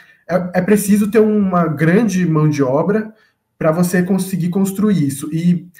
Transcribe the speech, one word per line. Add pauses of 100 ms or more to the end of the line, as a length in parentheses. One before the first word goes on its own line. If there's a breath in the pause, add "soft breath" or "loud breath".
(300 loud breath)
é,
é
preciso
ter
uma
grande
mão
de
obra (440 soft breath)
pra
você
conseguir
construir
isso.
E, (120)